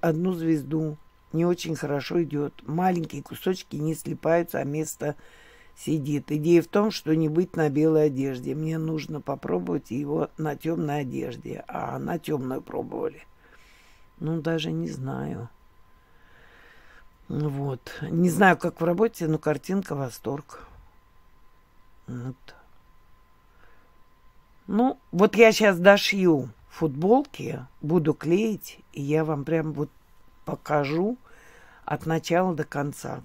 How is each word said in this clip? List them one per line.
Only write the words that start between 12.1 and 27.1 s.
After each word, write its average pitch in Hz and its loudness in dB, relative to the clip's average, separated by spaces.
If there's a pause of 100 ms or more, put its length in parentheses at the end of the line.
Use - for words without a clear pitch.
тёмную 135 -4
пробовали? - -8 (960)
Ну, 165 -4
даже 160 -2
не 165 -4
знаю. 135 -8 (1800)
Вот. 139 -4
Не 165 2
знаю, 180 6
как - -6
в 165 2
работе, 175 0
но 156 0
картинка — 151 -2
восторг. 135 -8 (1400)
Вот. 123 -12 (2250)
Ну, 226 2 (140)
вот 196 4
я 220 10
щас 202 4
дошью 180 6 (200)
футболки, 156 0 (160)